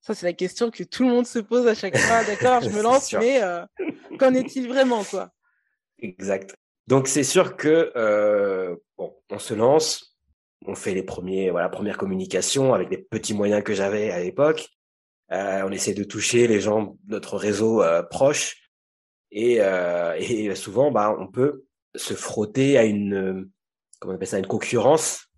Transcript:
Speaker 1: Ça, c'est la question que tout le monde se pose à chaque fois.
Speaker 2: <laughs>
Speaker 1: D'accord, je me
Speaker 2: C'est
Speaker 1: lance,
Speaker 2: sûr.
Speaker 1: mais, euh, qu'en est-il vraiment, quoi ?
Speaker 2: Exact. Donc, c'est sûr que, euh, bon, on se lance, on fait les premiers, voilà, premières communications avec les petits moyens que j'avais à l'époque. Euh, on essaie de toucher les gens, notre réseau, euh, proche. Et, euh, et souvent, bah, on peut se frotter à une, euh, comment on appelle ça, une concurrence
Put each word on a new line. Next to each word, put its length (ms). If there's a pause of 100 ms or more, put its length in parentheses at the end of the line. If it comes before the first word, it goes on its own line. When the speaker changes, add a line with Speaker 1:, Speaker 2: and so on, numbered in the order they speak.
Speaker 1:
Ça, 120
c'est 120
la 80
question 360
que 140
tout 200
le 60
monde 160
se 140
pose 280
à 60
chaque 240
fois. 260
Speaker 2:
<laughs> 20
Speaker 1:
D'accord, 360
je 80
me 60
Speaker 2:
C'est 80
Speaker 1:
lance, 240
Speaker 2:
sûr. 120
Speaker 1:
mais, 220
euh, 240 (540)
qu'en 140
est-il 340
vraiment, 360
quoi ? 280 (680)
Speaker 2:
Exact. 560 (320)
Donc, 200
c'est 160
sûr 320
que, 400
euh, 800 (220)
bon, 180 (140)
on 100
se 140
lance, 640 (480)
on 100
fait 180
les 100
premiers, 460
voilà, 200
premières 280
communications 760
avec 160
les 80
petits 360
moyens 300
que 100
j'avais 380
à 80
l'époque. 500 (600)
Euh, 340
on 60
essaie 220
de 100
toucher 440
les 120
gens, 380 (100)
notre 300
réseau, 440
euh, 220
proche. 680 (640)
Et, 300
euh, 580
et 360
souvent, 360
bah, 260
on 100
peut 360 (320)
se 180
frotter 640
à 60
une, 300
euh, 360 (500)
comment 140
on 40
appelle 100
ça, 120
une 80
concurrence 800 (100)